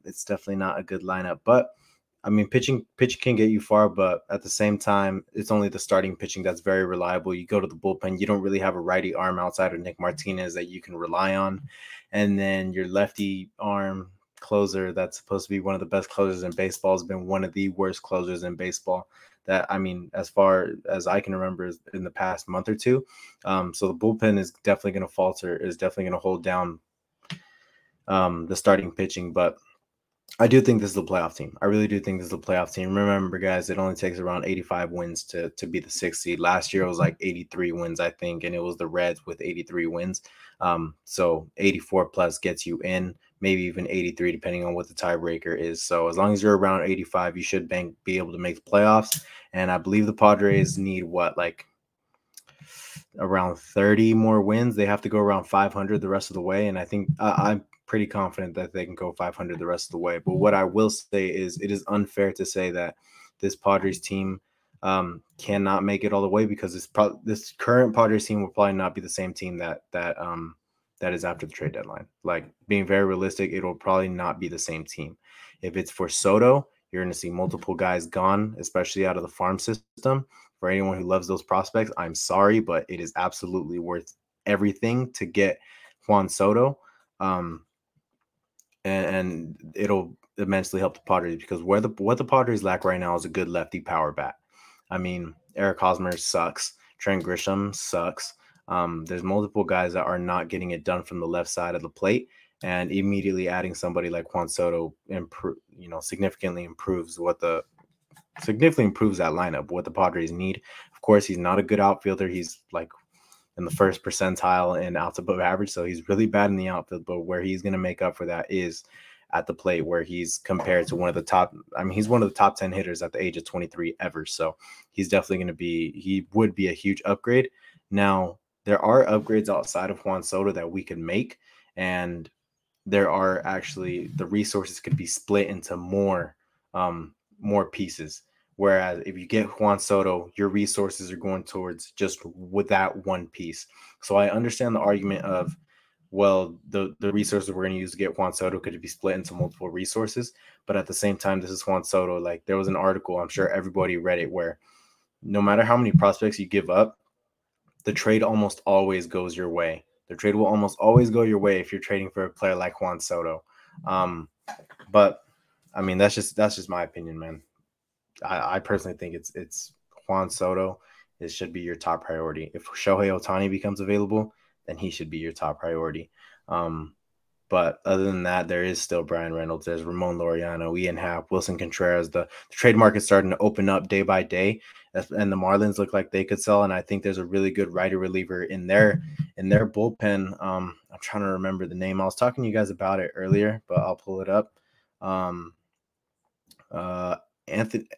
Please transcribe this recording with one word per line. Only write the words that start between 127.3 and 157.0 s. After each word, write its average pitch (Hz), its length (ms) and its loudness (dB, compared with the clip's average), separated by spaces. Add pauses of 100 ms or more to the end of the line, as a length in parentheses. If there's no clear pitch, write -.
Now, 98 460 2 (260)
there 101 200 4
are 123 220 8
upgrades 107 420 2
outside 92 420 -2
of 95 140 -10
Juan 95 200 -4
Soto 98 260 0
that 85 220 -6
we 95 100 -6
could 87 160 -10
make, 90 400 -4 (380)
and 90 520 -4 (580)
there 98 220 6
are 95 380 2
actually, 90 680 -6
the 90 100 -4
resources 98 540 -2
could - 160 0
be 87 100 -8
split 101 400 2
into 90 300 -8
more, 90 580 0 (400)
um, 87 400 -4 (240)
more 101 280 0
pieces. 82 560 -10 (340)
Whereas 92 480 2
if 92 140 -10
you 90 80 -14
get 107 320 0
Juan 101 220 4
Soto, 92 560 0
your 101 120 2
resources 98 640 -2
are 92 60 -10
going 95 260 -4
towards 90 480 -10
just - 300 -4 (160)
with 92 320 -2
that 95 360 0
one 92 220 -4
piece. 82 400 -12 (340)
So - 140 -2
I 101 160 6
understand 117 460 0
the - 40 0
argument 98 440 0
of, 98 320 -2 (560)
well, 95 440 2 (120)
the, 98 320 -4
the 101 120 0
resources 101 380 0
we're 92 140 -4
gonna 95 100 -2
use 92 160 -6
to 87 60 -16
get 95 200 -2
Juan 92 160 0
Soto 92 280 -2
could 85 200 -10
be - 60 -14
split 95 300 -4
into 90 180 -10
multiple 87 360 -6
resources. 107 640 -4 (320)
But 101 100 0
at 95 100 -2
the 92 80 -8
same 101 220 0
time, 95 240 0
this 92 100 -8
is 95 160 -10
Juan 95 160 0
Soto. 90 380 0
Like, 87 260 -6
there 98 100 2
was 95 120 0
an 95 80 0
article, 92 420 0
I'm 87 100 -4
sure 95 200 0
everybody 92 480 0
read 87 240 0
it, 80 100 -4
where 85 300 -4 (600)
no 101 220 0
matter 101 220 6
how 117 120 6
many 120 140 4
prospects 101 480 6
you 98 80 -6
give 90 240 0
up, 107 260 6 (880)